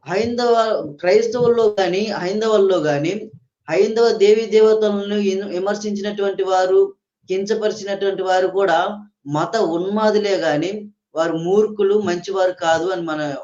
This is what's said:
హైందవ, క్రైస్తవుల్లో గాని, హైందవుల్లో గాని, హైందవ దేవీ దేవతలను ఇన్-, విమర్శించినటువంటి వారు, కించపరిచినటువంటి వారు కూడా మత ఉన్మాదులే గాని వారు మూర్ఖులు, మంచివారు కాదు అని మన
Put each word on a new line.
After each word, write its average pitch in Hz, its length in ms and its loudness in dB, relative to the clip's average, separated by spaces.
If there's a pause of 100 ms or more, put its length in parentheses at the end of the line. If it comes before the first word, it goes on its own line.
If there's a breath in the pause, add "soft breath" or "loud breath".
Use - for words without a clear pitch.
హైందవ, 233 460 0 (460)
క్రైస్తవుల్లో 226 680 2 (140)
గాని, 185 260 0
హైందవుల్లో 196 720 0
గాని, 151 340 0 (580)
హైందవ 226 380 2 (140)
దేవీ 220 240 4
దేవతలను 214 680 2
ఇన్-, 202 340 -2
విమర్శించినటువంటి 202 920 -4
వారు, 185 380 2 (480)
కించపరిచినటువంటి 196 920 -4
వారు 185 240 2
కూడా 180 320 0 (480)
మత 156 300 -2
ఉన్మాదులే 202 800 0
గాని 165 540 -2 (240)
వారు 165 220 -2
మూర్ఖులు, 202 640 2
మంచివారు 185 600 -2
కాదు 165 260 0
అని 180 140 -4
మన 156 180 -6 (240)